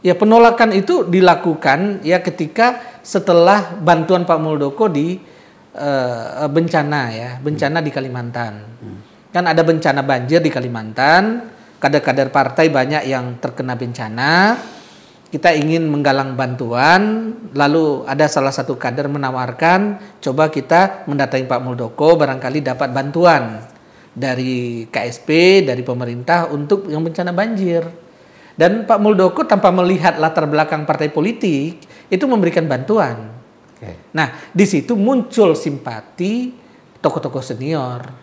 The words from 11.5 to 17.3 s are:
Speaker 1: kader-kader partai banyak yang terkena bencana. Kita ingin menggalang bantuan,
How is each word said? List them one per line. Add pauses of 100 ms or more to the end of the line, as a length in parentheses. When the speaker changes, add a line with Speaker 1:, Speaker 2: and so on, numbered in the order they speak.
Speaker 1:
kader-kader
partai
banyak
yang
terkena
bencana. (680)
Kita
ingin
menggalang
bantuan, (160)